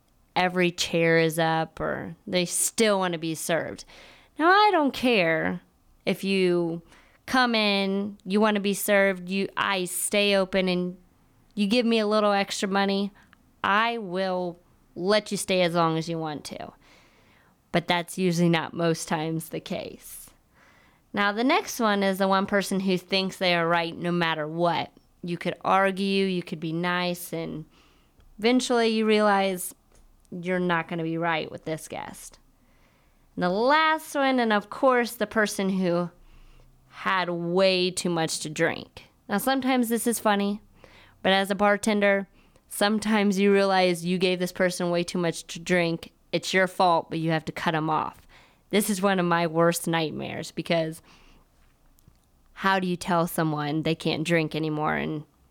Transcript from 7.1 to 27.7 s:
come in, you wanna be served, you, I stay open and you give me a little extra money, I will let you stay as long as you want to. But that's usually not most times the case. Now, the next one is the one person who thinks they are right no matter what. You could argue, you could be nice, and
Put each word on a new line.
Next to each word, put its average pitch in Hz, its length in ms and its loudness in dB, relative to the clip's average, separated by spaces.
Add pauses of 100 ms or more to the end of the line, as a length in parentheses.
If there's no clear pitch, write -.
come 247 300 2
in, 202 680 0
you 190 160 0
wanna 214 200 4
be 196 160 0
served, 196 540 2
you, 196 280 -2
I 196 280 0
stay 202 500 0
open 190 340 2
and 180 280 -2 (580)
you 208 100 0
give 226 200 2
me 226 120 2
a 214 100 0
little 208 240 2
extra 196 380 -2
money, 196 420 0 (520)
I 220 340 2
will 180 640 -4 (380)
let 208 340 0
you 202 60 -2
stay 185 240 0
as 175 140 2
long 165 220 2
as 160 120 -4
you 165 80 -4
want 156 280 -6
to. - 280 -12 (1000)
But 170 160 0
that's 175 300 -2
usually 175 320 2
not 160 240 0
most 165 340 -2
times 160 420 -4
the 160 100 -10
case. - 680 -12 (840)
Now, 202 180 0
the 214 120 -2
next 330 360 0
one 208 240 2
is 190 140 2
the 196 100 2
one 190 180 2
person 196 360 0
who 190 160 0
thinks 190 400 -2
they 180 180 2
are 170 120 0
right 170 280 0
no 175 160 -4
matter 160 360 0
what. 165 440 -2 (320)
You 175 140 -6
could - 240 -4
argue, 196 640 2
you 180 180 -2
could 160 160 -10
be 160 140 -6
nice, 180 600 -4
and 160 320 -8 (720)